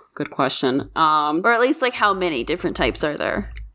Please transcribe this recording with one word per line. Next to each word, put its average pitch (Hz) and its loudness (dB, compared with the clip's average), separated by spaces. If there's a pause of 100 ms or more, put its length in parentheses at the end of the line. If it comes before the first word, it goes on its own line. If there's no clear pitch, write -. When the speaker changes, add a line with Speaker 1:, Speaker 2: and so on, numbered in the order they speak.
(160)
Speaker 1:
good - -6
question. 135 0
Um, 156 2
Speaker 2:
Or 233 6
at 233 2
least, 269 2
like, 254 0
how 208 2
many 175 -2
different 165 -2
types 127 0
are 151 -2
there? - -4 (220)